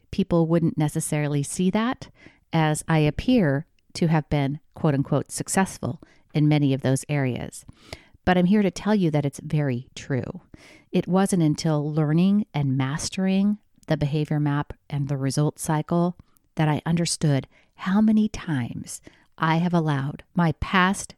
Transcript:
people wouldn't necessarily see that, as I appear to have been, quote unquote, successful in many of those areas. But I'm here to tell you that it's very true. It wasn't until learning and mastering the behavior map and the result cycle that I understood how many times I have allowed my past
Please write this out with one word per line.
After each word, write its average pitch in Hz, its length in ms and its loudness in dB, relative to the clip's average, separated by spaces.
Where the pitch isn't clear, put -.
people 170 340 2
wouldn't 165 320 0
necessarily 147 640 -2
see 185 280 -2
that, 220 380 -2
as 156 360 2
I 160 120 4
appear 151 640 2
to 175 120 0
have 156 220 0
been, 143 300 0
quote 156 180 0
unquote, 139 380 -2
successful - 720 -4
in 151 140 4
many 147 260 4
of 131 80 -2
those 131 260 0
areas. 135 580 -4
But 180 120 4
I'm 180 80 4
here 208 160 4
to 190 100 2
tell 208 240 -2
you 175 160 2
that 147 140 2
it's - 140 -6
very 147 560 -2
true. - 460 -6
It - 160 0
wasn't 185 360 2
until 151 480 0
learning 165 600 2
and 139 240 0
mastering 190 800 0
the 156 100 0
behavior 151 420 -2
map 147 340 -2
and 139 180 -4
the 139 100 -4
result 135 420 0
cycle 170 580 -2
that 156 140 2
I 147 160 0
understood 160 640 0
how 190 240 -2
many 214 300 4
times - 720 -8
I 160 200 0
have 175 160 0
allowed 151 500 -2
my 170 180 2
past - 640 0